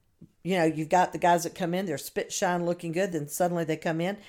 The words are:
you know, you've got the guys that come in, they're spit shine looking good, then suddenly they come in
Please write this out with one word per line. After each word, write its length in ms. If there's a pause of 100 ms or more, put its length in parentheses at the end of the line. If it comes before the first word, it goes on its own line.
(420)
you 160
know, 60
you've 240
got 240
the 60
guys 260
that 100
come 200
in, 120
they're 120
spit 340
shine 340
looking 240
good, 220
then 160
suddenly 340
they 140
come 240
in 160 (120)